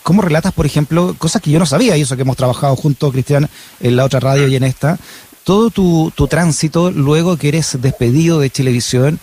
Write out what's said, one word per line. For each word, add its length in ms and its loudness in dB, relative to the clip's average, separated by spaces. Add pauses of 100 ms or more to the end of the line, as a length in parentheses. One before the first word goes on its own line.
¿cómo 180 2
relatas, 320 0
por 140 -2
ejemplo, 500 0
cosas 240 -2
que 80 -4
yo 80 4
no 80 2
sabía, 320 2
y 40 2
eso 140 -4
que 60 -4
hemos 160 -2
trabajado 380 0
juntos, 360 -2
Cristian, 380 0 (320)
en 140 0
la 100 2
otra 140 0
radio 280 0
y 80 0
en 80 0
esta, 360 -2 (440)
todo 280 2
tu, 440 0
tu 120 0
tránsito, 640 0
luego 460 0
que 100 -2
eres 340 -2
despedido 580 2
de 120 0
Chilevisión 720 0